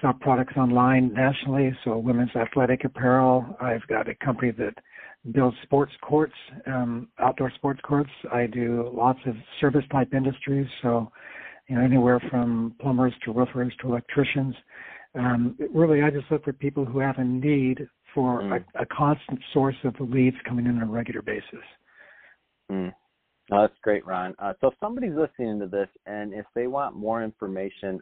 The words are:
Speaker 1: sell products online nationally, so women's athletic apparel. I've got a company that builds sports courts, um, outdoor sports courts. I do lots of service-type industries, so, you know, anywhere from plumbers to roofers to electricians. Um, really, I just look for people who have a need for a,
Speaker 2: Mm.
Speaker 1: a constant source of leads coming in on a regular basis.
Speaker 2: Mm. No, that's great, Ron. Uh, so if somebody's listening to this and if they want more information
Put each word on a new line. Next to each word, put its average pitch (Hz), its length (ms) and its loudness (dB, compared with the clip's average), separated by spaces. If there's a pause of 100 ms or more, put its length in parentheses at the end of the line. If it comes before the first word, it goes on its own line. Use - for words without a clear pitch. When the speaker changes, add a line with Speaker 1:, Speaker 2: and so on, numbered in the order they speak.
Speaker 1:
sell 135 120 2
products 127 440 0
online 127 560 4
nationally, 131 720 0
so 113 140 -2
women's 120 380 0
athletic 127 480 0
apparel. 127 760 2
I've 117 280 -4
got 110 200 -2
a 107 80 -8
company 123 360 -2
that 110 240 -4 (560)
builds 123 320 2
sports 143 380 2
courts, 151 320 0 (340)
um, 123 420 -4 (100)
outdoor 127 320 0
sports 135 300 -4
courts. 143 280 0 (220)
I 120 160 0
do 120 460 -2
lots 127 320 2
of 123 100 -4 (240)
service-type 139 540 0
industries, 135 540 -2 (140)
so, 117 300 0 (560)
you 131 80 -4
know, 120 60 2
anywhere 123 380 6 (100)
from 117 500 0
plumbers 127 340 2 (120)
to 113 60 -6
roofers 123 500 0
to 131 60 -6
electricians. 131 680 0 (580)
Um, 123 440 0 (160)
really, 156 280 6
I 147 80 6
just 143 220 -4
look 151 120 0
for 139 100 -4
people 143 320 -4
who 127 140 -4
have 135 200 0
a 131 40 0
need 131 640 0 (280)
for 127 260 0
a, 101 200 -2
Speaker 2:
Mm. 92 40 -18 (100)
Speaker 1:
a 120 120 -4
constant 147 560 -2 (100)
source 135 300 2
of 127 160 -4
leads 127 420 2
coming 120 240 -2
in 120 120 0
on 117 60 -2
a 110 80 -4
regular 113 300 -6
basis. - 440 -10 (1040)
Speaker 2:
Mm. 92 220 -4 (560)
No, 101 120 6
that's 107 180 2
great, 104 260 0
Ron. 90 340 -6
Uh, 98 220 -6
so 135 60 2
if 123 120 0
somebody's 233 340 -6
listening 127 460 -4
to 101 80 -6
this 98 220 -4 (160)
and 104 280 -10
if 104 120 -12 (100)
they 120 120 -2
want 135 280 -6
more 110 260 -4
information 98 800 -8